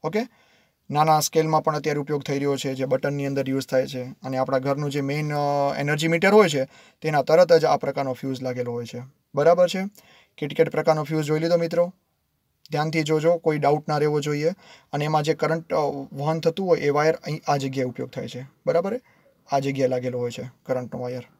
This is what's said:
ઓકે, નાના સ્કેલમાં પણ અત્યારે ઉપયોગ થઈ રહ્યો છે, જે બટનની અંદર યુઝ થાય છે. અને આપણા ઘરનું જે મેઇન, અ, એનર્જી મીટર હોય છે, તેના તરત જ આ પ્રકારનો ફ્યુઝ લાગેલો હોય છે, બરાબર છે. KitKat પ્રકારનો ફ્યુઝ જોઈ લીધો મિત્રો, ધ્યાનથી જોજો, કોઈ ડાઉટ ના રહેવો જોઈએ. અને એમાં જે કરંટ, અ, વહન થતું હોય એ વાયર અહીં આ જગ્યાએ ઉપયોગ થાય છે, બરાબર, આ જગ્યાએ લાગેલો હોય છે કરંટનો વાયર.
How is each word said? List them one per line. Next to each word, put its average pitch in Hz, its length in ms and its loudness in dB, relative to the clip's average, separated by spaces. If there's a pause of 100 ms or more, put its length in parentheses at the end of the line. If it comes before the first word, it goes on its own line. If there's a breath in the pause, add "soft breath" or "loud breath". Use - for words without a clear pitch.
ઓકે, 208 260 -4 (640 soft breath)
નાના 151 300 4
સ્કેલમાં 156 420 2
પણ 151 140 -2
અત્યારે 147 220 -2
ઉપયોગ 143 240 -4
થઈ 143 120 -4
રહ્યો 139 220 0
છે, 135 180 -4
જે 131 100 -4
બટનની 139 420 -2
અંદર 139 220 -2
યુઝ 135 180 -2
થાય 131 200 0
છે. 131 160 -8
અને 131 340 -8
આપણા 131 220 0
ઘરનું 139 320 -2
જે 143 100 -2
મેઇન, 147 340 -4
અ, 143 420 0
એનર્જી 147 320 0
મીટર 170 240 4
હોય 208 160 8
છે, 143 160 0 (380 soft breath)
તેના 151 200 0
તરત 170 300 6
જ 160 120 6
આ 147 120 2
પ્રકારનો 139 360 -4
ફ્યુઝ 127 300 -6
લાગેલો 123 300 -6
હોય 120 140 -8
છે, 120 160 -12 (320)
બરાબર 175 340 4
છે. 190 100 -4 (640 soft breath)
KitKat 156 280 0
પ્રકારનો 156 340 0
ફ્યુઝ 156 220 -2
જોઈ 156 140 0
લીધો 170 160 2
મિત્રો, 170 380 0 (760)
ધ્યાનથી 156 320 -2
જોજો, 156 340 2
કોઈ 160 220 0
ડાઉટ 147 300 2
ના 151 100 0
રહેવો 147 220 0
જોઈએ. 147 300 -2 (420 loud breath)
અને 143 120 -2
એમાં 151 180 2
જે 151 120 0
કરંટ, 156 400 -2
અ, 151 60 2 (320)
વહન 151 280 -2
થતું 165 260 -2
હોય 170 140 4
એ 143 100 2
વાયર 151 240 2
અહીં - 340 -8
આ 143 80 2
જગ્યાએ 135 280 -2
ઉપયોગ 127 260 -8
થાય 113 180 -10
છે, 127 180 -12 (200)
બરાબર, 196 340 0 (520 soft breath)
આ 143 60 2
જગ્યાએ 135 300 0
લાગેલો 127 300 -2
હોય 123 120 -4
છે 127 200 -12 (160)
કરંટનો 127 320 -6
વાયર. 123 240 -8 (180)